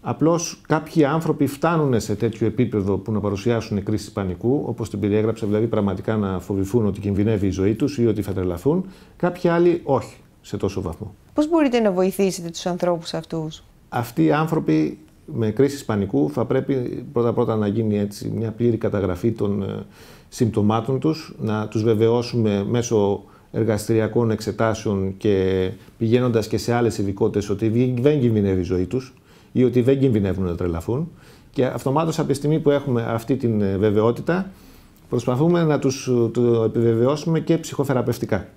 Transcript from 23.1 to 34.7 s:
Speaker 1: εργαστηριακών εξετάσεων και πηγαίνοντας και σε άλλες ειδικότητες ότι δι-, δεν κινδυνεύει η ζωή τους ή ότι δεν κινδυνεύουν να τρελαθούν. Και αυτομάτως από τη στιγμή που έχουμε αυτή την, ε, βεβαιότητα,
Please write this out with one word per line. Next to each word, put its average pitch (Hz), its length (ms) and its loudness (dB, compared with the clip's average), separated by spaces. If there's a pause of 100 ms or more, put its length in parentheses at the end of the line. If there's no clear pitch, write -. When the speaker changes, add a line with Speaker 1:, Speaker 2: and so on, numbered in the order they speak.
Speaker 1:
εργαστηριακών 110 800 0
εξετάσεων 104 840 -2
και 95 540 2 (280)
πηγαίνοντας 113 480 2
και 110 120 -4
σε 120 140 -2
άλλες 117 260 0
ειδικότητες 101 520 -2
ότι 104 180 -2
δι-, 123 320 0
δεν 147 200 4
κινδυνεύει 104 400 2
η 87 40 0
ζωή 90 220 0
τους 127 280 -6 (380)
ή 123 120 4
ότι 123 160 4
δεν 135 180 4
κινδυνεύουν 101 460 2
να 87 100 -2
τρελαθούν. 90 560 -4 (400)
Και 127 160 0
αυτομάτως 139 520 -2
από 143 100 -2
τη 143 60 2
στιγμή 147 260 0
που 156 100 2
έχουμε 135 380 0
αυτή 117 280 -2
την, 117 240 0
ε, 98 160 0
βεβαιότητα, 113 760 2 (580)